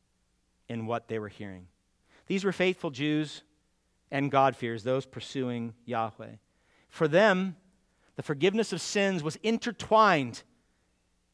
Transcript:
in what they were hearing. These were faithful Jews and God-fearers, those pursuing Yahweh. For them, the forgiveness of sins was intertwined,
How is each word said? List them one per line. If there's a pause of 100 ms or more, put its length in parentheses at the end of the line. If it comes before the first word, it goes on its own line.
(680)
in
what
they
were
hearing. (600)
These
were
faithful
Jews (680)
and
God-fearers,
those
pursuing (120)
Yahweh. (540)
For
them, (600)
the
forgiveness
of
sins
was
intertwined, (920)